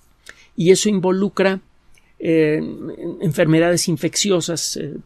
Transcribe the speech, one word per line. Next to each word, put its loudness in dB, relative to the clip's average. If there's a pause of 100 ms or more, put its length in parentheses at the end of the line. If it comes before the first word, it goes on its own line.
(560)
y 2
eso 6
involucra, 0 (580)
eh, 2 (600)
enfermedades 2
infecciosas, -2
eh, -10